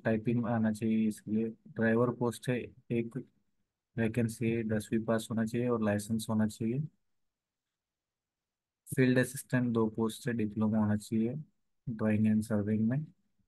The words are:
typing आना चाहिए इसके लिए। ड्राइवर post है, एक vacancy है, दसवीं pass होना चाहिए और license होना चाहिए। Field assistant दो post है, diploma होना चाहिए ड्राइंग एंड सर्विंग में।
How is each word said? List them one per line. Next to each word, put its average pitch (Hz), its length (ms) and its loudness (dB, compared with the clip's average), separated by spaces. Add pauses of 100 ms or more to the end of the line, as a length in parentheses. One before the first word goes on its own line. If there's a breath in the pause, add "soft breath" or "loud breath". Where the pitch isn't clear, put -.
typing 117 420 0
आना 110 260 2
चाहिए 110 360 2
इसके 104 220 -6
लिए। 110 180 0
ड्राइवर 113 600 0
post 120 380 -4
है, 123 100 0 (320)
एक 117 260 -2 (800)
vacancy 113 540 0
है, 113 120 0
दसवीं 110 420 -2
pass 113 260 -2
होना 110 160 0
चाहिए 120 220 -2
और 117 140 0
license 104 480 0
होना 107 160 2
चाहिए। 117 340 -2 (2250)
Field 127 220 6
assistant 123 540 0
दो 113 160 2
post 110 400 -4
है, 120 60 0
diploma 107 440 0
होना 104 180 2
चाहिए 113 380 -2 (540)
ड्राइंग 110 380 2
एंड 107 160 4
सर्विंग 107 460 0
में। 147 180 -2 (420)